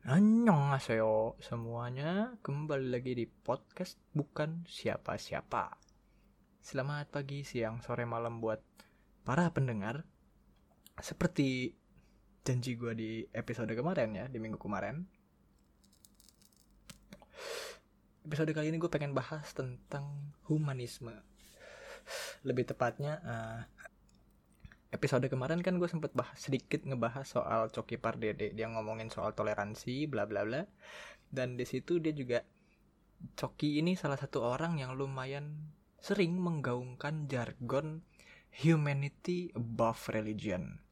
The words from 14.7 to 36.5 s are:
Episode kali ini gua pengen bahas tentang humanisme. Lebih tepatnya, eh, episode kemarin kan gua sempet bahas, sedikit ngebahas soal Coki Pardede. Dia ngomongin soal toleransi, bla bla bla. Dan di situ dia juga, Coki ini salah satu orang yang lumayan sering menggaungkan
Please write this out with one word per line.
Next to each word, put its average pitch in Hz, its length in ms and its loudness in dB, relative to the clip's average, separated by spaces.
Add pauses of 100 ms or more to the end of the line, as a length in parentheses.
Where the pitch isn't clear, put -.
Episode 151 320 2
kali 156 160 2
ini 165 80 0
gua 170 80 2
pengen 143 240 0
bahas 147 400 -2
tentang 143 800 -6 (160)
humanisme. 131 640 0 (1300)
Lebih 127 320 0
tepatnya, 143 480 -2
eh, 113 400 -6 (1300)
episode 131 400 2
kemarin 139 320 0
kan 185 160 2
gua 175 80 2
sempet 160 240 -2
bahas, - 240 -2
sedikit - 480 -2
ngebahas 127 400 0
soal 113 480 2
Coki 113 240 -4
Pardede. 113 560 0
Dia 110 160 -2
ngomongin 113 400 -4
soal 107 240 -2
toleransi, 107 720 0
bla 117 240 0
bla 101 160 0
bla. 131 240 0 (640)
Dan 127 240 -2
di 123 80 -2
situ 131 400 0
dia 156 80 4
juga, 127 320 0 (960)
Coki 147 400 0
ini 175 160 4
salah 143 240 0
satu 139 240 -2
orang 139 400 2
yang 131 160 -4
lumayan 139 720 -4 (320)
sering 185 320 4
menggaungkan 143 960 0